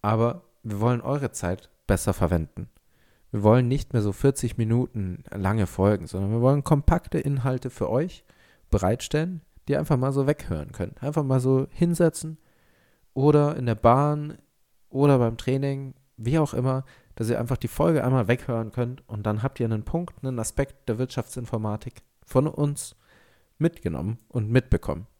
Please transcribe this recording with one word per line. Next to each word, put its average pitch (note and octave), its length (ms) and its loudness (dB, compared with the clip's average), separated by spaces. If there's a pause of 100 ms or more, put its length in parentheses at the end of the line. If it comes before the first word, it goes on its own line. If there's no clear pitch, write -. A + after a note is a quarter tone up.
Aber A2+ 400 2 (200)
wir G#2 160 -4
wollen A#2+ 220 2
eure C#3 320 -4
Zeit - 360 -4 (200)
besser G2 240 2
verwenden. E2 560 -2 (640)
Wir G2+ 100 -4
wollen A#2+ 240 6
nicht C3+ 260 -2
mehr A2+ 100 2
so G2+ 100 0
vierzig C3+ 440 0
Minuten A2 760 -2
lange G2 360 0
Folgen, F#2+ 400 0
sondern F#2+ 240 -4
wir A2+ 100 0
wollen C#3 220 2
kompakte - 560 2
Inhalte C3 520 -2
für - 200 -4
euch D3+ 340 -2 (460)
bereitstellen, D3 680 0 (260)
die C#3 60 -2
ihr C#3 80 2
einfach D3+ 160 2
mal C3 160 0
so C3+ 160 2
weghören E2 420 -4
könnt. - 320 -8
Einfach D3 220 -2
mal C3 160 2
so C3 300 2
hinsetzen E3 680 0 (760)
oder D3 420 4
in B2 100 -6
der A#2 80 0
Bahn D3 640 2 (500)
oder C#3 300 4
beim A#2 180 2
Training, C3+ 580 -4 (220)
wie B2 220 0
auch D3 160 0
immer, C3 300 -2 (320)
dass A2+ 140 -4
ihr A#2 100 0
einfach B2 160 -2
die - 100 -8
Folge D#3+ 380 2
einmal B2+ 240 2
weghören A2+ 420 -2
könnt B2 380 -8
und G#2 160 -8
dann G#2+ 180 0
habt C3+ 160 -6
ihr A#2 80 0
einen A2 180 -2
Punkt, - 380 -6
einen C3 160 -4
Aspekt - 500 -6
der A2 100 -2
Wirtschaftsinformatik A2+ 1040 -6 (200)
von C#3 240 2
uns D3 480 -4 (640)
mitgenommen G#2+ 600 -2 (100)
und G#2+ 220 -4
mitbekommen. F2+ 580 0 (120)